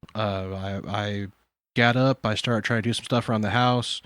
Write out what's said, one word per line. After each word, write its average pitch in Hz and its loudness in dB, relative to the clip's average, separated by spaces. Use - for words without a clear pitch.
Uh, 98 -4
I, 104 -4
I 101 -6
got 120 6
up, 131 2
I 107 0
started 113 0
trying 117 0
to 110 -2
do 117 2
some - -4
stuff 120 0
around 113 2
the 104 -2
house. 123 0